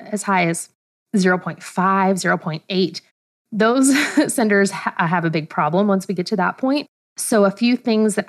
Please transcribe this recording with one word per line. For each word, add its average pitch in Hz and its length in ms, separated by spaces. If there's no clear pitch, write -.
as - 220
high 185 240
as 165 240
zero 185 200
point 175 260
five, 190 560
zero 175 200
point 156 320
eight. 185 320
Those 247 420
<laughs> 294 200
senders 202 360
ha-, - 360
have 165 200
a 165 40
big 156 200
problem 175 360
once 196 220
we 196 60
get 180 140
to 220 80
that 180 200
point. 269 300
So 208 260
a 196 60
few 240 260
things 220 380
that 180 140